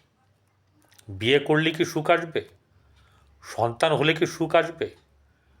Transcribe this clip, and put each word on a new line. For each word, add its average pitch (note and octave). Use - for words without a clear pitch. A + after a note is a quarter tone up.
বিয়ে A2
করলে D#3
কি D#3+
সুখ D#3
আসবে? E3
সন্তান A#2
হলে D3
কি E3
সুখ D#3+
আসবে? E3